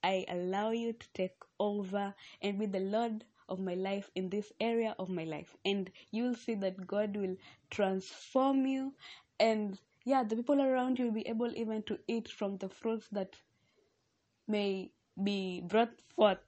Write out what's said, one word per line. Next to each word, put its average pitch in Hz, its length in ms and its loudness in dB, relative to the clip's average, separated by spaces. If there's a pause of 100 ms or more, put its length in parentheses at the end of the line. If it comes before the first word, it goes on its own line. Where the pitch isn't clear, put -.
I 185 240 2
allow 185 440 0
you 233 220 -2
to - 200 -14
take 185 240 -4 (220)
over 202 540 -2 (280)
and 196 180 -2
be 220 60 0
the 190 140 -2
Lord 220 440 0 (240)
of 185 120 -6
my 185 160 -2
life 196 400 -2
in 185 140 -2
this 202 300 -4
area 226 380 0
of 185 120 -6
my 175 140 -2
life." 160 400 -8
And 196 280 0 (200)
you 226 120 -2
will 247 120 0
see 233 200 -4
that 190 320 -4
God 208 280 0
will 190 220 -2 (320)
transform 262 960 2
you. 269 280 -2 (460)
And 214 400 2 (240)
yeah, 262 200 4
the 220 120 0
people 277 260 4
around 254 380 2
you 247 60 2
will 226 80 0
be 220 140 -2
able 233 280 -2
even 220 280 -2
to - 240 -4
eat 226 220 -2
from 196 280 -4
the 190 120 -6
fruits 226 400 -4
that 196 260 -6 (1120)
may 202 440 -2 (320)
be 190 380 -2
brought 220 380 2 (160)
forth 208 320 6